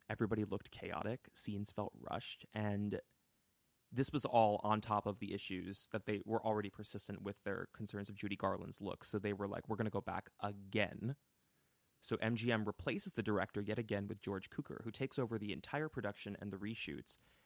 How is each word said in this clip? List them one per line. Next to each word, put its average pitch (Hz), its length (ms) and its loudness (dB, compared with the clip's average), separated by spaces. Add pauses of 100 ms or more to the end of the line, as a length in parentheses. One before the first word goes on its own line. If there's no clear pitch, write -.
Everybody 107 340 2
looked 98 280 -4
chaotic. - 640 -4
Scenes 101 380 -2
felt 101 260 -4
rushed. - 560 -6
And 104 460 2 (920)
this 139 180 4
was 139 140 2
all 107 380 8
on 107 180 4
top 107 240 2
of 101 140 -2
the 98 140 -4
issues 95 580 -4
that 107 140 -2
they 107 200 0
were 110 200 0
already 107 240 2
persistent 101 520 -6
with 98 220 -6
their 95 300 -2
concerns 101 360 -4
of 101 60 -10
Judy 101 200 -2
Garland's 95 460 -2
look. - 220 -4
So - 160 2
they 104 140 2
were 98 140 -2
like, 90 220 -4
"We're 107 80 0
gonna 110 120 2
go 101 120 0
back 92 300 -4 (100)
again." 101 720 0 (880)
So - 160 0
M 117 160 4
G 117 160 2
M 107 140 4
replaces 147 460 -2
the 113 100 0
director 104 400 2
yet 104 160 0
again 104 300 0
with 101 140 -6
George 95 280 -2
Cukor, - 340 -6
who 117 60 -6
takes - 300 -2
over 117 180 0
the 101 160 -2
entire 143 340 -4
production 104 520 -4
and 98 120 -4
the 98 60 -6
reshoots. 98 640 -6 (260)